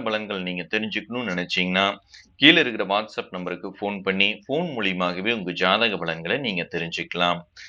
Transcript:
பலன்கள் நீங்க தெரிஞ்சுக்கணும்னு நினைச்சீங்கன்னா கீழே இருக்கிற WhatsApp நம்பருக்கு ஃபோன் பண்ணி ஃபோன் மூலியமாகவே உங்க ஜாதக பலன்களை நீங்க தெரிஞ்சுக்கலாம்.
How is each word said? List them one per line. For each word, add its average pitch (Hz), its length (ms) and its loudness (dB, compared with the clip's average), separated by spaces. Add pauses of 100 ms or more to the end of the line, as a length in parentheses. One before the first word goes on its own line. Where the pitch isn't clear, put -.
பலன்கள் 107 420 -2
நீங்க 90 160 -4 (100)
தெரிஞ்சுக்கணும்னு 107 580 -4
நினைச்சீங்கன்னா 90 540 0 (540)
கீழே 160 220 10
இருக்கிற 110 300 0
WhatsApp 107 440 -2
நம்பருக்கு 90 320 -6 (100)
ஃபோன் 101 180 -4 (100)
பண்ணி 98 220 4 (160)
ஃபோன் 165 320 -2
மூலியமாகவே 92 600 0
உங்க 90 140 -4 (100)
ஜாதக 104 400 4
பலன்களை 82 340 -2 (100)
நீங்க 90 180 -2 (100)
தெரிஞ்சுக்கலாம். 85 680 -2 (280)